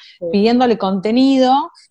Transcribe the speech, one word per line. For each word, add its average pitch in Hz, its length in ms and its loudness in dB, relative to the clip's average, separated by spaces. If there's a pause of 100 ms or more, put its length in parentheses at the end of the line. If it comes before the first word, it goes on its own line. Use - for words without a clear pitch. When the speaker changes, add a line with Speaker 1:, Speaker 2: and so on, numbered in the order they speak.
(200)
Speaker 1:
Sí. 175 120 -12
Speaker 2:
pidiéndole 233 460 2
contenido. 254 920 0 (220)